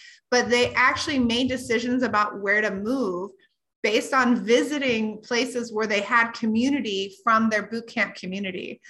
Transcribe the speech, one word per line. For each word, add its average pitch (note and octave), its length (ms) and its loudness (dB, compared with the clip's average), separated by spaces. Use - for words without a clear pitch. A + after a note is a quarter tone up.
But B3 200 2
they A#3+ 240 2
actually C4+ 460 2
made A#3+ 280 2
decisions B3 560 -2
about G#3 380 -2
where G3+ 200 2
to G#3+ 100 0
move G3+ 600 -4
based A3 320 0
on A#3+ 320 4
visiting A#3+ 760 2
places A#3+ 520 -2
where A3 140 -2
they G3+ 140 0
had A3+ 320 2
community A3 920 -2
from A3+ 260 4
their G#3+ 140 0
boot A3+ 240 -8
camp G3 260 -4
community. F#3+ 640 -10